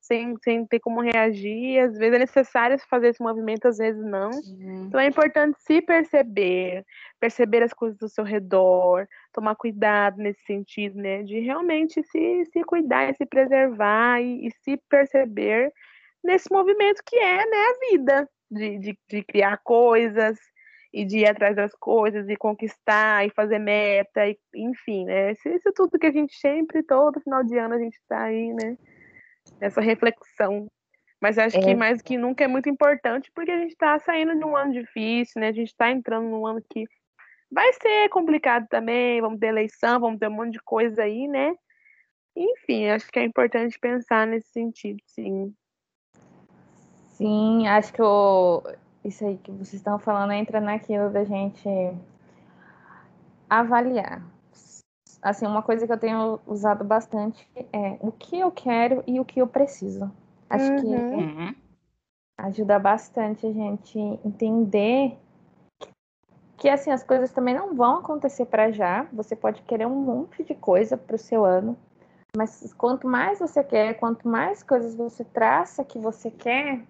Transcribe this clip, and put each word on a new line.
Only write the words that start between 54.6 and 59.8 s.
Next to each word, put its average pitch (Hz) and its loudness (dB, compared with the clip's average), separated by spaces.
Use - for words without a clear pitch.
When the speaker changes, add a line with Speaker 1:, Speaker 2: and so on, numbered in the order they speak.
Speaker 3:
Assim, 208 -2
uma 214 -2
coisa 226 -2
que 226 -2
eu 226 -4
tenho 220 -2
usado 208 0
bastante 214 -4
é 202 -6
o 214 -6
que - -10
eu 370 2
quero 240 0
e 254 -2
o 254 -2
que - -4
eu 254 4
preciso. 196 -4